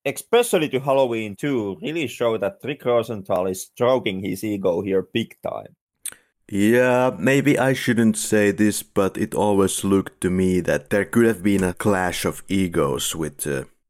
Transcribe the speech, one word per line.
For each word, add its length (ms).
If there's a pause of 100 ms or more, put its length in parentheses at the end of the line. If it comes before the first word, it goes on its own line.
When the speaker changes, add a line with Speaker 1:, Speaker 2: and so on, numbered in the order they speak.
Speaker 1:
especially 640
to 120
Halloween 560
two, 440
really 260
show 300
that 260
Rick 220
Rosenthal 600
is 160
stroking 600
his 220
ego 380
here 200
big 400
time. 320 (760)
Speaker 2:
Yeah, 680
maybe 400
I 140
shouldn't 460
say 320
this, 320
but 340
it 180
always 480
looked 380
to 80
me 320
that 300
there 160
could 180
have 180
been 220
a 80
clash 540
of 220
egos 680
with, 300
uh, 180 (260)